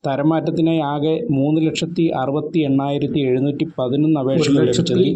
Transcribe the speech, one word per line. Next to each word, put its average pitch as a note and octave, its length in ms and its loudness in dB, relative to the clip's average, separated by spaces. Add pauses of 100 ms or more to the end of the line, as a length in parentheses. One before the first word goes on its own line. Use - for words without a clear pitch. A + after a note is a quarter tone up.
തരംമാറ്റത്തിനായി D#3+ 760 0 (100)
ആകെ D3 220 -2 (160)
മൂന്ന് C#3 360 2
ലക്ഷത്തി E3 400 -2 (160)
അറുപത്തി D3+ 360 -2 (100)
എണ്ണായിരത്തി C#3 520 0
എഴുന്നൂറ്റി C#3 460 0 (120)
പതിനൊന്ന് D3 420 0
അപേക്ഷകൾ D#3 400 2
ലഭിച്ചതിൽ - 560 2